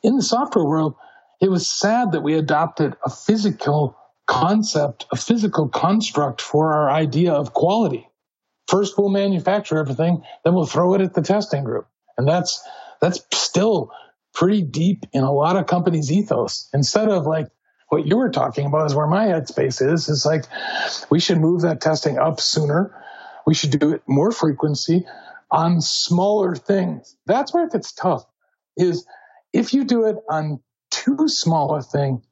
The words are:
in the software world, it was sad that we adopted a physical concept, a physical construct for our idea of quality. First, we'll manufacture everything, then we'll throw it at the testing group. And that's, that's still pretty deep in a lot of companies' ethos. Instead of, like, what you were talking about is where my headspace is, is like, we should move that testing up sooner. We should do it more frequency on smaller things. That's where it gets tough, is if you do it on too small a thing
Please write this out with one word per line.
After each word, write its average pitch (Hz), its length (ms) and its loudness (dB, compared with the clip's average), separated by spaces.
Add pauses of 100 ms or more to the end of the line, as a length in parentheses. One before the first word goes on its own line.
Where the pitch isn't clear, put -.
in 226 140 2
the 240 80 2
software 226 420 0
world, 156 300 0 (460)
it 190 100 4
was 180 180 0
sad 220 440 0
that 160 80 0
we 151 140 0
adopted 151 600 0 (100)
a 143 40 -4
physical 151 880 0 (280)
concept, 165 840 0
a 127 60 -4
physical 208 500 0
construct 160 720 0
for 156 320 0
our 151 160 2
idea 156 440 2
of 143 200 -2
quality. 170 540 0 (600)
First, 196 300 0
we'll 202 120 2
manufacture 196 680 0
everything, 151 460 0 (220)
then 170 80 4
we'll 180 120 2
throw 175 280 2
it 196 80 2
at 185 120 -2
the 170 80 0
testing 185 440 0
group. 113 220 -6 (300)
And 123 80 0
that's, 160 380 0 (380)
that's 175 180 0 (140)
still 185 580 0 (420)
pretty 196 280 2
deep 160 500 -2
in 135 120 0
a 135 80 2
lot 156 260 2
of 180 100 -2
companies' 170 420 0
ethos. 151 640 -2
Instead 208 360 0
of, 180 160 0
like, 156 220 -4 (420)
what - 160 0
you 156 100 2
were 247 140 0
talking 135 360 -2
about 151 200 0
is 143 100 -2
where 151 120 0
my 190 180 2
headspace 135 600 -2
is, 156 220 0
is 143 180 0
like, 156 200 0 (640)
we 160 100 4
should 170 200 2
move 165 240 2
that 165 180 0
testing 151 360 0
up 151 220 0
sooner. 156 560 0 (500)
We 160 80 4
should 147 240 0
do 147 140 2
it 208 160 -4
more 143 240 2
frequency 156 720 0 (440)
on 165 320 2
smaller 185 720 0
things. 90 720 -4
That's 247 280 0
where 349 120 2
it 330 80 -8
gets - 180 -4
tough, 156 320 -2 (540)
is 170 280 0 (460)
if 233 220 -2
you 277 100 2
do 233 220 2
it 214 100 0 (140)
on 156 320 -4 (280)
too 285 380 0
small 151 480 0
a 143 60 -4
thing 135 400 -2 (100)